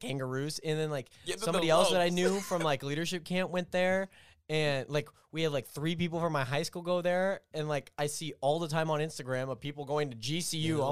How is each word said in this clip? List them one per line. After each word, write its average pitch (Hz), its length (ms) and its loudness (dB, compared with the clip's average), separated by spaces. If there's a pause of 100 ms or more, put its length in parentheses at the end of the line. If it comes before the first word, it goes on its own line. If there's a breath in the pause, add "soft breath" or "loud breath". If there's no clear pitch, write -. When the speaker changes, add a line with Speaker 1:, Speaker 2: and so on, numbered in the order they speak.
Speaker 1:
Kangaroos. 135 500 -4
And 156 220 -2
then, 156 100 -2
like, 139 220 -6 (120)
Speaker 2:
Yeah, 180 120 -4
the, 190 60 -8
the - 40 -4
Speaker 1:
somebody 170 240 2
else 175 220 8
that 180 100 4
I 175 40 6
Speaker 2:
Lopes. 175 100 2
Speaker 1:
knew 185 240 4
Speaker 2:
<laughs> 196 100 -6
Speaker 1:
from, 175 140 0
like, 143 180 2
leadership 156 440 -4
camp 180 260 -2
went 180 200 -4
there. 185 380 2 (400 loud breath)
And, 147 400 0
like, 147 180 0 (240 soft breath)
we 160 120 -2
had, 156 80 2
like, 135 160 -2
three 160 280 -2
people 165 240 0
from 165 140 2
my 139 100 2
high 143 200 0
school 175 180 -8
go 175 220 0
there. 185 380 0 (120)
And, 151 160 -4
like, 147 300 -4
I 147 80 0
see 147 340 -6
all 143 160 4
the 170 100 -2
time 160 220 0
on 151 120 2
Instagram 131 500 -4
of 120 80 -8
people 143 260 -8
going 147 240 0
to 117 80 -8
G 143 240 -2
C 160 160 -4
U. 160 200 0
Speaker 2:
They're 139 80 2
Speaker 1:
I'm 139 60 2